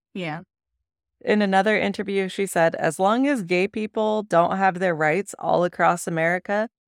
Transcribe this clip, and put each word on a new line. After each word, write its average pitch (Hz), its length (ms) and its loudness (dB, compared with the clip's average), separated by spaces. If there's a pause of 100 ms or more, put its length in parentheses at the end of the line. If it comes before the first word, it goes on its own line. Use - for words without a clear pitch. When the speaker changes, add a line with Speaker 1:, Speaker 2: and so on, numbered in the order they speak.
(140)
Speaker 1:
Yeah. 170 280 -8 (800)
Speaker 2:
In 214 200 2
another 196 360 2
interview, 196 500 -2
she 196 180 -4
said, 165 300 2
"As 160 240 -2
long 226 280 2
as 262 160 -2
gay 180 240 0
people 214 560 -2
don't 180 340 2
have 190 220 0
their 180 160 0
rights 156 440 0
all 165 240 2
across 175 440 0
America, 180 600 -2 (180)